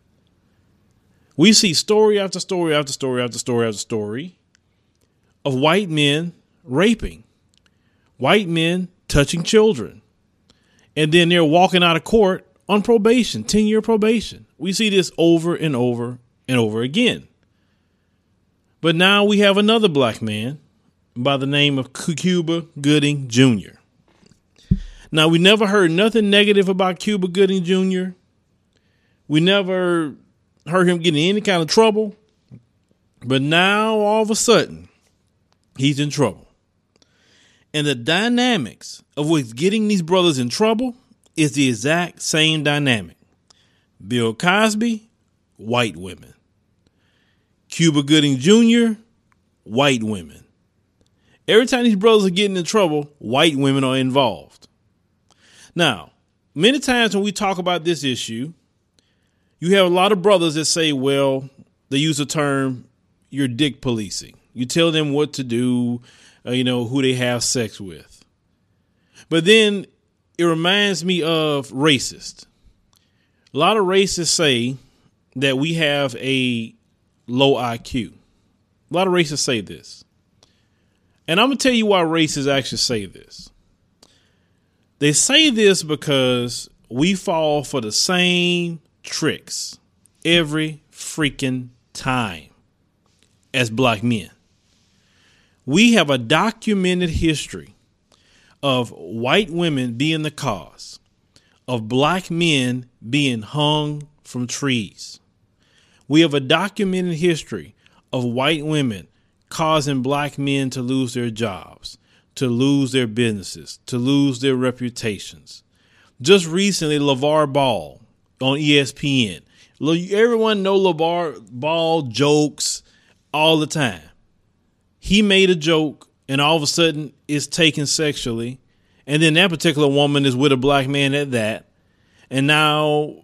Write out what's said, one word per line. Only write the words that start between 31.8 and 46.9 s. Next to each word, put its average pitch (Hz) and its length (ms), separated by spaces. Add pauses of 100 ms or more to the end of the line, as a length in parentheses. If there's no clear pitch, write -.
But 131 200
now, 196 540
all 214 260
of 214 80
a 220 60
sudden, 107 540 (880)
he's 135 200
in 147 120
trouble. 135 400 (1200)
And 151 140
the 143 80
dynamics 196 1080 (140)
of 147 140
what's 139 240
getting 202 340
these 208 140
brothers 170 360
in 123 120
trouble 226 480 (400)
is 151 160
the 135 160
exact 147 520
same 156 420
dynamic. 139 520 (920)
Bill 113 280
Cosby, 214 760 (460)
white 113 400
women. 90 380 (1400)